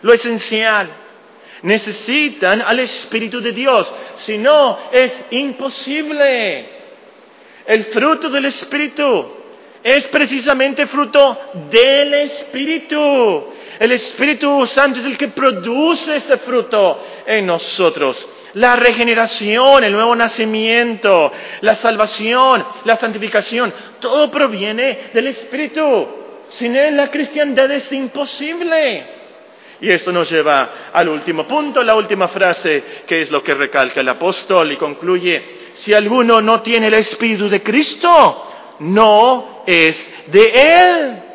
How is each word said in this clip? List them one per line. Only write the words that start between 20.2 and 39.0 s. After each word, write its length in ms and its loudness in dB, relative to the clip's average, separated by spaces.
la 160 2
salvación, 880 0
la 120 4
santificación, 760 -4
todo 280 0
proviene 840 -4
del 140 0
Espíritu. 800 -4
Sin 260 -6
él 220 2
la 120 0
cristiandad 640 -2
es 220 -6
imposible. 1120 -4
Y 80 -4
esto 220 0
nos 180 0
lleva 640 0
al 160 2
último 380 -4
punto, 340 -2
la 140 2
última 320 0
frase, 560 -2
que 160 -2
es 80 -6
lo 100 0
que 140 -2
recalca 460 0
el 80 0
apóstol 640 0
y 40 -6
concluye: 1000 -4
"Si 200 -2
alguno 480 4
no 180 2
tiene 280 0
el 60 4
Espíritu 540 0
de 140 0
Cristo, 1160 2
no 840 4